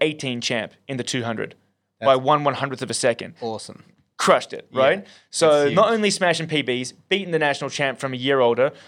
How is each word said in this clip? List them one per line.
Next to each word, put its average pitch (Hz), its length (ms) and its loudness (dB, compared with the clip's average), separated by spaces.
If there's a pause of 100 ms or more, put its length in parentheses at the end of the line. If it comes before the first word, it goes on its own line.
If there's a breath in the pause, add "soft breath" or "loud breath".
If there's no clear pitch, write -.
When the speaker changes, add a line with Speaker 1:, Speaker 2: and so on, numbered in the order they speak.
Speaker 1:
eighteen 143 400 -2
champ 117 320 -4 (140)
in 131 100 -6
the 120 60 -6
two 120 200 -4
hundred 110 320 -6 (440)
by 113 160 4
Speaker 2:
That's 131 100 0
Speaker 1:
one 147 180 2
one 139 120 -2
hundredth 135 260 -8
of 120 80 -6
a 113 60 -6
second. - 460 -4
Speaker 2:
awesome. 110 420 -10 (340)
Speaker 1:
Crushed - 360 2
it, - 180 -14
Speaker 2:
Yeah, 123 120 -2
Speaker 1:
right? 185 240 2 (240 soft breath)
So 151 320 4
Speaker 2:
that's 143 120 0
Speaker 1:
not 202 120 6
Speaker 2:
huge. 226 80 2
Speaker 1:
only 214 160 0
smashing 165 360 0
P 160 140 0
Bs, 127 320 -4 (160)
beating 185 220 -2
the 160 80 0
national 143 320 -2
champ 135 260 -4
from 131 160 -6
a 127 40 -6
year 135 220 2
older, 123 320 4 (160 loud breath)